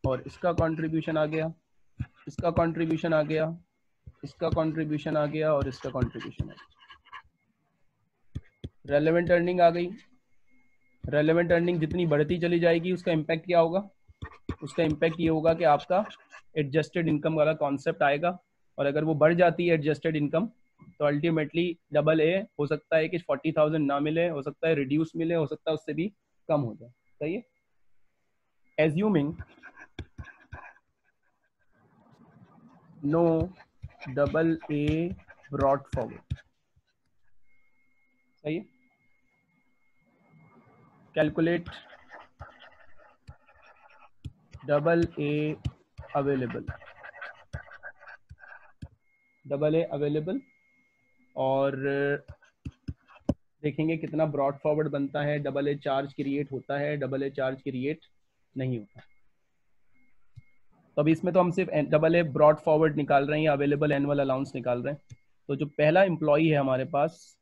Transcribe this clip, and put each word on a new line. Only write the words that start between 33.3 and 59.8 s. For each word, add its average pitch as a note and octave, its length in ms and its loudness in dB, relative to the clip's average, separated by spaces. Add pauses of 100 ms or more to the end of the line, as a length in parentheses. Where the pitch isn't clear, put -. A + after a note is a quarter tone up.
double C#3+ 480 0 (140)
ए D#3 440 -2 (380)
brought C#3 420 0
forward। - 400 -8 (2000)
सही D3+ 120 -6
है? - 100 -10 (2500)
Calculate E3 580 0 (3000)
double E3 420 4 (120)
ए D3+ 360 -2 (600)
available, C3 560 -2 (2750)
डबल D3 300 0
ए E3 180 0
available D3+ 460 -4 (1000)
और C3+ 360 0 (1900)
देखेंगे D#3 340 -2
कितना D#3 280 -2
broad C#3+ 320 -2
forward D3+ 320 -2
बनता C#3+ 320 -4
है, D3 180 -2
डबल C#3+ 280 -4
ए D3 80 -2
charge C#3+ 380 -4
create C#3+ 380 -4
होता C#3 260 -8
है, D3 200 -4
डबल C3+ 260 -4
ए C#3 60 -4
charge C3+ 320 -4
create C3+ 380 -6 (580)
नहीं B2+ 220 -4
होता। - 220 -18 (1900)